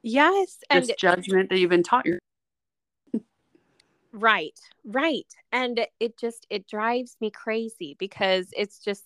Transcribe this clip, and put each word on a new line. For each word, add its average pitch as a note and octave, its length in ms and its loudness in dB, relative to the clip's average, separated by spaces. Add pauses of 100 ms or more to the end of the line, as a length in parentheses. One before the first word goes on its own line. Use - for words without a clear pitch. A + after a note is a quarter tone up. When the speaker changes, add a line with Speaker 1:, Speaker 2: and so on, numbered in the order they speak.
Speaker 1:
Yes, D#4+ 560 2 (140)
Speaker 2:
Just C4 220 0
Speaker 1:
and - 20 -
Speaker 2:
judgment F#3 520 2
that F#3+ 100 0
you've F3+ 100 4
been F3 140 4
taught B3 220 2
your E3 140 -2 (1900)
Speaker 1:
Right, G3+ 460 0 (280)
right. C4 420 -2 (240)
And A#3+ 360 -2 (120)
it A3+ 180 -4
just, A#3 320 -8
it G#3 180 -10
drives A#3+ 520 -4
me G#3+ 120 -4
crazy A3 680 -8
because F#3 560 -2
it's - 240 -6
just - 260 -8